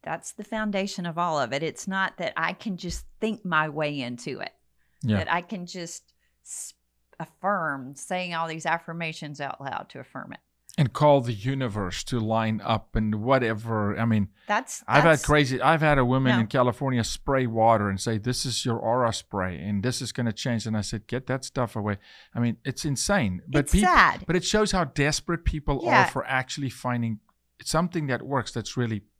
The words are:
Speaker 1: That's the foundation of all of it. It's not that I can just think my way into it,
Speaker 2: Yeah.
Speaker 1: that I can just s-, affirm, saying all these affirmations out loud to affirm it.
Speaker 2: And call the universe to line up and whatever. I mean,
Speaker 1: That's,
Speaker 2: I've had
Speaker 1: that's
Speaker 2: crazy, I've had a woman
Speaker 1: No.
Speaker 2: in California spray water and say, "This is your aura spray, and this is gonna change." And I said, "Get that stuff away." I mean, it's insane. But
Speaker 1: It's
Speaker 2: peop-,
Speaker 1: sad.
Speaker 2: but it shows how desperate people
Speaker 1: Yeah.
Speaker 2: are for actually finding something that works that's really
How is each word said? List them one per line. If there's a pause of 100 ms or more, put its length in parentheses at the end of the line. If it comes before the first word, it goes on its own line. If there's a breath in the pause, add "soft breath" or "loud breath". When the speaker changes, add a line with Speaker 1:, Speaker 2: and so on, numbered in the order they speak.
Speaker 1:
That's
the
foundation
of
all
of
it.
It's
not
that
I
can
just (160)
think
my
way
into
it, (500)
Speaker 2:
Yeah.
Speaker 1:
that
I
can
just (300)
s-, (460)
affirm,
saying
all
these
affirmations
out
loud
to
affirm
it. (380)
Speaker 2:
And
call
the
universe
to
line
up
and
whatever.
I
mean, (180 soft breath)
Speaker 1:
That's,
Speaker 2:
I've
had
Speaker 1:
that's
Speaker 2:
crazy,
I've
had
a
woman
Speaker 1:
No.
Speaker 2:
in
California
spray
water
and
say,
"This
is
your
aura
spray,
and
this
is
gonna
change."
And
I
said,
"Get
that
stuff
away." (360 loud breath)
I
mean,
it's
insane.
But
Speaker 1:
It's
Speaker 2:
peop-,
Speaker 1:
sad.
Speaker 2:
but
it
shows
how
desperate
people
Speaker 1:
Yeah.
Speaker 2:
are
for
actually
finding (440)
something
that
works
that's
really (180)